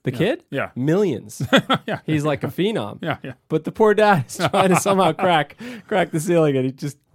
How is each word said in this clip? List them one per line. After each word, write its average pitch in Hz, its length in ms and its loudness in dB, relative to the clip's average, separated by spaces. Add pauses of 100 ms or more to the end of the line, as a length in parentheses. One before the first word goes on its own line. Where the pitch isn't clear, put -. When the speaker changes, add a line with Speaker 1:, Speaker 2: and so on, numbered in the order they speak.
Speaker 1:
The 123 80 -2
Speaker 2:
Yeah. 117 80 -10
Speaker 1:
kid? 208 320 -2
Speaker 2:
Yeah. 120 260 -6
Speaker 1:
Millions. 147 640 -2 (260)
Speaker 2:
<laughs> - 200 -2
Yeah. 202 180 -6
Speaker 1:
He's 151 200 -2
like 147 200 -2
a - 40 -6
phenom. 151 520 -4
Speaker 2:
Yeah, - 220 -6
yeah. 131 120 -14 (140)
Speaker 1:
But 156 160 -2
the - 80 -8
poor 214 220 4
dad 202 320 4
is - 100 -16
trying 185 340 2
to 175 60 6
somehow 196 360 2
Speaker 2:
<laughs> 196 120 -4
Speaker 1:
crack, 170 320 0 (300)
crack 180 240 0
the 165 100 -2
ceiling, 156 360 2
and 131 100 0
he 135 60 -4
just, 143 260 -10 (160)